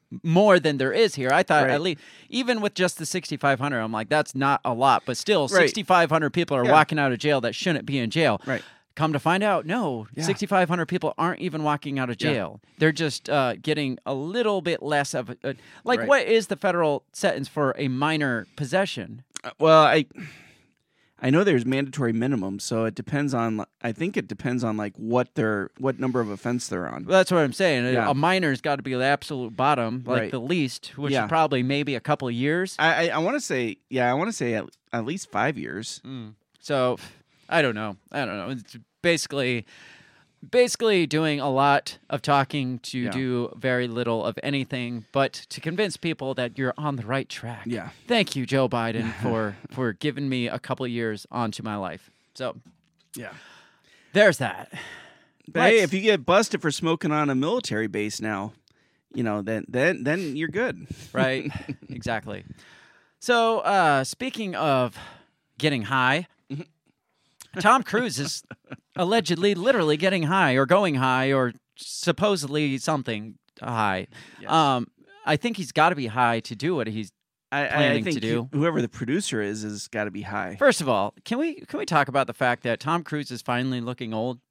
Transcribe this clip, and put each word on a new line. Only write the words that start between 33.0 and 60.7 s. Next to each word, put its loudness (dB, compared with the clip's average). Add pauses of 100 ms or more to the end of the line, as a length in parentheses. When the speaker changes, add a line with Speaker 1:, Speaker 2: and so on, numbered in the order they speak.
Speaker 2:
I, -2
I 0
wanna 0
say, -2 (120)
yeah, 2
I 2
wanna -2
say -2
at, -4 (260)
at -4
least -8
five 0
years. -10
Speaker 1:
Mm. -12 (260)
So, 0 (500)
I 2
don't 2
know. -6 (160)
I -4
don't -6
know. -6
It's -12 (260)
basically, 0 (840)
basically 4
doing 0
a -2
lot 4 (120)
of -4
talking 0
to -8
Speaker 2:
Yeah. -2
Speaker 1:
do -2
very 0
little -2
of -2
anything -4
but 2 (160)
to -14
convince -4
people -4
that -4
you're -2
on -4
the -8
right -4
track. -12
Speaker 2:
Yeah. -6 (180)
Speaker 1:
Thank 0
you, -2
Joe 2
Biden, -2
Speaker 2:
<laughs> -10
Speaker 1:
for, -2 (160)
for -2
giving -4
me -2
a -6
couple -6
of -6
years -4
onto -4
my -6
life. -10 (240)
So, -10 (580)
Speaker 2:
Yeah. -14 (840)
Speaker 1:
there's 6
that. -4 (760)
Speaker 2:
But -2
hey, 8
Speaker 1:
Let's 4
Speaker 2:
if -2
you 0
get 2
busted 4
for 0
smoking -2
on 2
a 0
military -2
base -4
now, -6 (600)
you -4
know, -2
then, -4
then, 0
then -2
you're -4
good. -6 (120)